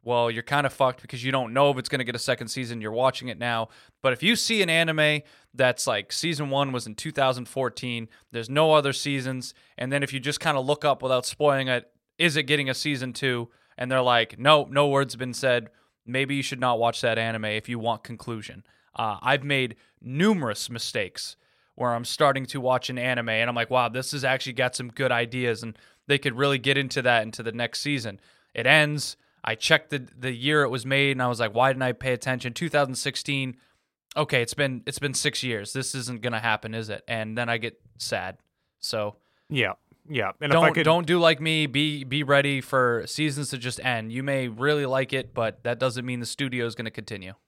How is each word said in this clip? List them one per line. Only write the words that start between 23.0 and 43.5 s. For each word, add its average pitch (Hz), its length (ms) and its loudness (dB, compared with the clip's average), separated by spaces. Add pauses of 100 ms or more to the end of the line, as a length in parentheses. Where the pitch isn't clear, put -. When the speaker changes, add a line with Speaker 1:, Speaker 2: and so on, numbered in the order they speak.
Speaker 1:
and 113 180 2
I'm 120 80 -2
like, 117 140 0
"Wow, 123 180 4
this 127 240 -6
has 135 120 -4
actually 131 280 -2
got 123 240 0
some 123 140 -8
good 131 200 0
ideas 120 520 -2
and 113 140 -12 (300)
they 139 120 2
could 135 180 -2
really 139 220 2
get 135 180 2
into 135 260 -2
that 120 200 4
into 110 200 -10
the 113 80 -4
next 117 300 -6
season." 117 400 -4 (340)
It 117 120 0
ends. 151 500 4 (260)
I 113 120 -2
checked - 340 2
the, 131 180 -4 (100)
the 127 160 -4
year 147 300 2
it 135 60 4
was 120 160 -4
made 139 280 2
and 127 100 0
I 123 60 2
was 117 120 0
like, 107 140 0
"Why 127 180 6
didn't 131 100 -2
I 127 100 0
pay 131 200 -2
attention?" 123 400 -4
Two 165 160 -4
thousand 143 280 2
sixteen. 135 600 -4 (580)
Okay, 147 280 2
it's 117 120 -4
been, 131 320 -2
it's - 120 -8
been 139 160 -4
six - 280 -2
years. 110 300 -4
This 131 220 -6
isn't 123 260 -6
gonna 117 200 -2
happen, 110 340 -2
is 110 160 -6
it? - 180 -8
And 110 300 -4
then 120 100 -2
I 117 80 0
get 110 240 -8 (160)
sad. 95 400 -6 (440)
So 104 360 -4 (320)
Speaker 2:
Yeah, 117 240 2 (340)
yeah. 107 260 -2 (100)
And 147 100 2
Speaker 1:
don't, 165 140 6
Speaker 2:
if 156 40 6
I 156 40 -4
could 160 100 2
Speaker 1:
don't 165 220 4
do 175 120 2
like 165 220 6
me. 156 260 2
Be, 143 380 0
be 135 180 -2
ready 139 380 4
for 123 460 2
seasons 147 440 -2